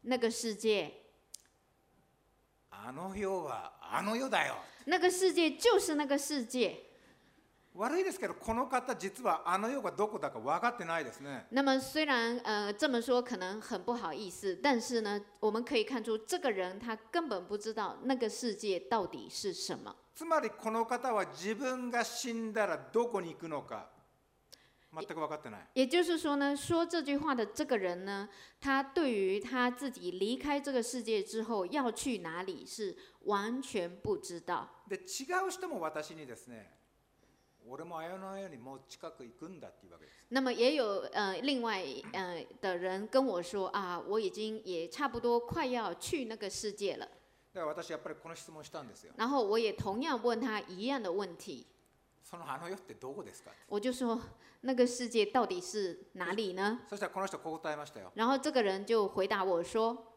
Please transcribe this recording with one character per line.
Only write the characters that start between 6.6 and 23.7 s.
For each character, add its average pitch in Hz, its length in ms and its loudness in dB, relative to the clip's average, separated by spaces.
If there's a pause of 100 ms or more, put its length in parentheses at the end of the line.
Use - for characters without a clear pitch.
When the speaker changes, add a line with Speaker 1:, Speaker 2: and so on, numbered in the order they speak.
Speaker 2:
悪 254 240 0
い 381 60 4
で 370 80 0
す - 80 -8
け 196 80 -2
ど、 165 60 -4
こ - 180 -4
の 247 140 2
方 262 280 0
実 190 300 -6
は 170 220 4
あ 180 100 4
の 214 140 0
世 277 100 -2
が 208 100 -2
ど 202 160 2
こ - 120 -4
だ 139 120 -2
か - 80 -8
分 143 220 2
か 233 80 4
っ 240 80 0
て 190 80 -6
な 165 160 0
い 147 40 -4
で 117 60 -6
す - 100 -16
ね。 139 280 -8
Speaker 1:
那 262 140 2
么 269 180 6
虽 302 240 0
然， 240 400 2
呃， 208 260 0
这 208 160 0
么 240 140 2
说 247 220 4
可 240 160 -4
能 185 240 -4
很 185 200 -6
不 240 120 0
好 202 180 -4
意 185 160 -6
思， 190 340 -4
但 269 160 6
是 226 220 0
呢， 208 180 0 (220)
我 214 100 4
们 226 140 -2
可 262 140 2
以 214 40 4
看 220 220 -2
出 220 140 0
这 349 200 -4
个 262 120 2
人 190 280 -2
他 233 160 -4 (160)
根 339 200 0
本 180 160 -2
不 202 100 -4
知 214 160 -4
道 202 300 -2
那 262 120 4
个 247 140 2
世 214 260 -2
界 190 240 0
到 202 280 2
底 123 240 -8
是 - 240 -4
什 147 240 -4
么。 92 180 -12 (180)
Speaker 2:
つ - 120 -12
ま 320 160 4
り 220 80 -2
こ 220 200 -4
の 226 140 2
方 240 300 0
は 196 180 4
自 180 220 -2
分 254 360 -2
が 240 140 2
死 233 300 -4
ん 226 180 -4
だ 208 140 4
ら 160 100 0 (160)
ど 240 160 4
こ 202 140 -2
に 165 100 -6
行 - 80 -14
く 165 80 -8
の 147 140 -4
か、 104 260 -10 (1040)